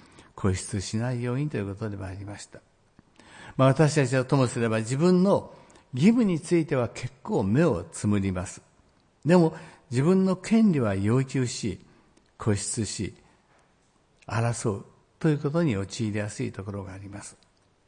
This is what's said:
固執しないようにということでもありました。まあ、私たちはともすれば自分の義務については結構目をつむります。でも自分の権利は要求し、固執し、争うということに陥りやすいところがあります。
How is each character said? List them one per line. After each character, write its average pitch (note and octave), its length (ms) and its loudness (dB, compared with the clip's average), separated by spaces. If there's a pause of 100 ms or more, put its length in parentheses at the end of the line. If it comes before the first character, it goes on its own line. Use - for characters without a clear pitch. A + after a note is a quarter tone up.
(340)
固 F#2+ 200 0
執 - 260 -6
し - 160 -6
な A#2+ 160 -2
い A#2+ 100 -4
よ B2 120 -2
う C3 40 -2
に D3 120 -2
と C3+ 80 -4
い - 20 -2
う G2+ 60 -4
こ G2 80 -8
と G#2+ 160 -8
で G2+ 60 -10
も F#2+ 100 -10
あ F#2 60 -10
り G2 120 -12
ま G2 140 -12
し - 80 -18
た。 - 140 -20 (960)
ま C3 100 4
あ、 - 20 6
私 D3 280 4
た C#3 100 4
ち B2 100 0
は B2+ 80 2
と C#3+ 120 0
も C3 100 4
す A#2 120 -4
れ A#2 100 0
ば A2 100 0
自 A2+ 180 -4
分 F3+ 260 4
の F#3+ 300 0 (400)
義 C3 140 2
務 A#3 180 6
に F3 160 0
つ - 160 0
い D#3+ 100 2
て D3 100 -2
は A#2+ 120 0
結 - 240 -12 (100)
構 E3+ 200 -2
目 A2+ 220 2
を F2+ 280 0
つ - 140 -4
む G#2 140 2
り G2 120 0
ま F2+ 140 -6
す。 - 160 -16 (640)
で E3+ 100 6
も D#3+ 180 4 (360)
自 B2+ 120 0
分 F#3+ 220 4
の F#3 120 0
権 A3 360 4
利 D3 80 2
は G#2 140 0
要 A2 300 2
求 C3+ 220 -2
し、 G2+ 340 -6 (580)
固 G#2 180 0
執 - 300 -4
し、 - 280 -6 (1120)
争 A#2 440 -2
う G2 160 -4 (320)
と E3 100 0
い D3+ 60 4
う C#3+ 40 -2
こ C#3+ 120 -4
と E3 120 0
に C3+ 140 2
陥 G2+ 360 -4
り G#2+ 60 -4
や G#2 120 -4
す - 120 -8
い A2+ 100 -6
と F#2+ 120 -12
こ G#2 80 -10
ろ G2 120 -8
が F#2 80 -14
あ G2 60 -16
り G2 100 -16
ま G2+ 140 -14
す。 - 140 -18 (520)